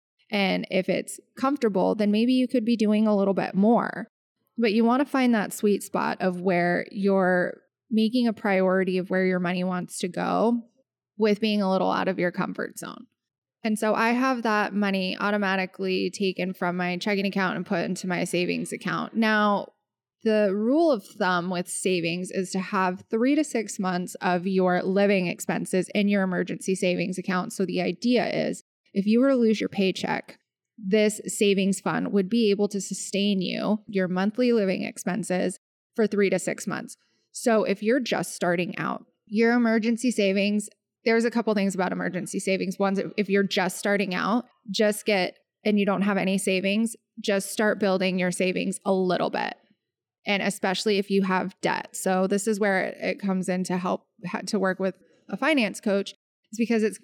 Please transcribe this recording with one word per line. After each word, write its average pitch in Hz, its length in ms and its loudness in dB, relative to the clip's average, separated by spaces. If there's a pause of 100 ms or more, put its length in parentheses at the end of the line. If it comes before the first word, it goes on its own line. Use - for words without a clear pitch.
(300)
And 185 400 0
if 185 200 0
it's - 300 -4 (200)
comfortable, 196 560 0
then 208 160 2
maybe 233 220 2
you 254 140 2
could 240 180 0
be 233 100 2
doing 214 320 4
a 214 80 4
little 196 180 2
bit 180 220 -2
more. 208 520 2 (500)
But 226 160 2
you 226 100 4
wanna 247 220 2
find 254 280 2
that 202 200 0
sweet 202 300 0
spot - 360 -4
of 180 220 -2
where 175 500 2
you're 190 720 2 (280)
making 220 380 2
a 220 60 2
priority 185 640 2
of 185 120 -4
where 185 160 2
your 185 140 2
money 180 240 -2
wants 180 360 -6
to 190 100 -2
go 180 520 0 (560)
with 208 220 2
being 214 220 0
a 190 100 0
little 185 200 2
out 190 180 0
of 185 100 -2
your 175 120 0
comfort - 460 -6
zone. - 280 -14 (580)
And 220 160 -2
so 214 140 0
I 226 180 2
have 247 320 0
that 214 300 0
money 190 460 0
automatically 190 880 -2
taken 185 440 -4
from 175 220 -2
my 180 220 -2
checking 196 280 -2
account 190 300 0
and 180 100 -4
put 170 200 -2
into 185 220 -6
my 175 180 -2
savings 175 460 -2
account. 165 440 -6
Now, 214 520 2 (560)
the 214 320 2
rule 277 360 2
of 214 120 0
thumb 180 460 -2
with 175 180 -2
savings 180 640 -2
is 190 200 -4
to 190 80 -2
have 185 500 -2
three 247 260 2
to 302 80 2
six 220 360 -6
months 180 420 -2
of 180 240 0
your 185 380 2
living 196 440 2
expenses 180 680 -4
in 202 140 2
your 202 140 2
emergency 180 540 -2
savings 180 420 -2
account. 185 340 -4
So 196 140 -2
the 180 160 -2
idea 202 480 0
is, - 340 -4 (300)
if 196 120 -2
you 220 140 4
were 269 100 4
to 269 60 4
lose 220 240 2
your - 80 -2
paycheck, - 720 -4 (400)
this 214 480 0
savings 196 560 0
fund 175 320 -2
would 190 160 0
be 233 220 2
able 202 160 2
to 202 120 -6
sustain 202 600 -2
you, 175 460 -2
your 190 200 0
monthly 214 460 0
living 196 300 0
expenses, 180 760 -4 (380)
for 220 100 2
three 202 240 2
to 185 80 2
six - 300 -6
months. - 300 -8 (340)
So 220 320 2
if 196 180 -2
you're 233 200 2
just 175 340 -4
starting 175 420 -2
out, - 280 -6 (200)
your 226 280 2
emergency 226 580 2
savings, 208 580 2 (340)
there's 226 220 4
a 240 60 0
couple 226 240 0
things 196 180 0
about 185 200 -2
emergency 185 460 -6
savings. 190 380 -2
One, 196 400 0
if 208 100 0
you're 196 140 4
just 190 360 0
starting 202 360 0
out, 180 320 0 (240)
just 214 360 0
get, 190 320 0 (260)
and 208 160 2
you 202 60 2
don't 196 180 2
have 202 140 2
any 190 200 0
savings, 196 580 0 (240)
just 196 320 -2
start 214 280 0
building 190 400 2
your 180 120 0
savings 185 540 -2
a 196 80 2
little 180 380 2
bit. - 240 -4 (720)
And 202 160 0
especially 196 560 0
if 202 100 -4
you 196 140 2
have 185 380 -2
debt. - 340 -4
So 190 320 0
this 202 200 -2
is 214 120 0
where 196 240 0
it, - 160 -6
it 185 200 -4
comes 190 300 -2
in 180 140 -2
to 180 140 -2
help, 180 280 -4 (240)
ha-, 214 180 -8
to 208 120 -2
work 185 200 -2
with 190 140 -2 (360)
a 202 60 -6
finance 262 440 0
coach, 202 340 0 (380)
it's 214 80 -6
because 226 240 2
it's, 202 200 -2